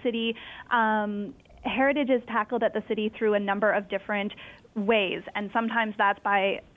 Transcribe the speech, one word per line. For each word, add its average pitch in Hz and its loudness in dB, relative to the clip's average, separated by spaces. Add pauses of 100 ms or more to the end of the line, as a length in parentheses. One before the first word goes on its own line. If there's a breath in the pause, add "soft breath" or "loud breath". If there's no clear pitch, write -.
city. 226 0 (360 loud breath)
Um, 214 0 (300)
heritage 269 2
is 247 4
tackled 220 -2
at 214 0
the 214 -2
city 214 -2
through 214 2
a 202 2
number 202 2
of 190 -2
different 202 -4 (440 loud breath)
ways, 196 0 (120)
and 202 -4
sometimes 226 0
that's 202 2
by 196 2 (180)